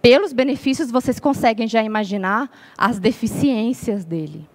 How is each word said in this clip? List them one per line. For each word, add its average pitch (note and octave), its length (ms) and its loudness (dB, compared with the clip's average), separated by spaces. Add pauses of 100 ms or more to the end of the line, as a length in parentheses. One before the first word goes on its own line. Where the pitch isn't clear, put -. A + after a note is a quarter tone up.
pelos C#4+ 300 6
benefícios, C4 580 -2
vocês B3 280 -2
conseguem A#3 480 0
já A3 160 2
imaginar G#3+ 680 -2 (260)
as G#3 220 0
deficiências A3 1040 0
dele. D#3 500 -8